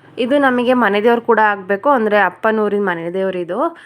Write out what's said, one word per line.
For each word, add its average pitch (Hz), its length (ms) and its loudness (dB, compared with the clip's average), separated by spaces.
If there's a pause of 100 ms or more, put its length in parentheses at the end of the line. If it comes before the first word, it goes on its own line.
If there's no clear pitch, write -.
(180)
ಇದು 254 200 0
ನಮಗೆ 254 360 2
ಮನೆ 208 300 2
ದೇವ್ರು 233 180 2
ಕೂಡ 226 180 2
ಆಗಬೇಕು, 202 500 0
ಅಂದರೆ 214 300 2
ಅಪ್ಪನೂರಿನ 208 600 0
ಮನೆ 175 320 -4
ದೇವ್ರು 190 260 -4
ಇದು. 226 460 -6